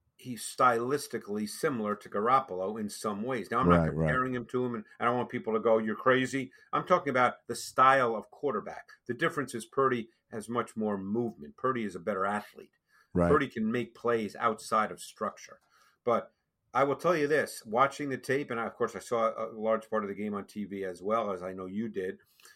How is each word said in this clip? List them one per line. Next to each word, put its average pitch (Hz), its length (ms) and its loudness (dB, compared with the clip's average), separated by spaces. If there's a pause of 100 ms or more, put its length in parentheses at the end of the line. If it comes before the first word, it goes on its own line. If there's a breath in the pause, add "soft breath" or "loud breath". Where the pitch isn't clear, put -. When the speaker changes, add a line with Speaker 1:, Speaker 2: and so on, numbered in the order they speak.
(160)
Speaker 1:
he's 120 260 -12
stylistically 120 1080 0
similar 110 480 -2
to - 120 -14
Garoppolo 107 720 0
in 104 80 -4
some 104 340 -6
ways. 120 280 -4
Now, 117 100 0
I'm 90 80 4
not 87 120 8
Speaker 2:
Right, 78 140 2
right. 80 140 0
Speaker 1:
comparing 127 260 0
him 120 120 -6
to 127 180 -2
him, 123 120 -4
and 107 80 -10 (160)
I 113 40 -2
don't 120 120 2
want 120 120 -2
people 113 260 -6
to 110 60 2
go, 113 180 4
"You're 110 180 -2
crazy." 131 560 2 (200)
I'm 151 140 0
talking 175 240 2
about 123 380 2
the 117 60 -4
style 131 640 4
of 101 140 -8
quarterback. - 600 -6 (160)
The 123 80 -4
difference 147 400 -2
is 113 120 -8
Purdy 127 420 2 (220)
has 110 180 -10
much 117 280 -2
more 107 220 0
movement. 98 580 -4
Purdy 123 280 -2
is 92 100 -6
a 90 60 -10
better 95 260 -2
athlete. - 440 -6 (440)
Speaker 2:
Right. 87 160 4
Speaker 1:
Purdy 143 180 4
can 110 220 -2
make 120 240 -4
plays 113 420 -2
outside 110 540 0
of 87 100 -12
structure. - 600 -10 (440)
But 117 280 0 (420)
I 127 100 4
will 143 120 2
tell 170 200 2
you 147 100 2
this, 139 380 0
watching 139 460 0
the 127 80 -4
tape, 135 320 -2
and 117 100 -4
I, 113 60 -4
of - 80 -8
course, 117 200 -2
I 101 40 -8
saw 113 300 0
a 113 260 -6
large 110 340 -2
part 107 160 0
of 98 40 -4
the 98 60 -6
game 104 200 -6
on 101 100 -6
T 104 200 -10
V 95 200 -8
as 90 180 -8
well, 107 280 0
as 90 120 -6
I 92 120 -6
know 92 120 -8
you 104 220 -6
did. 98 300 -6 (380)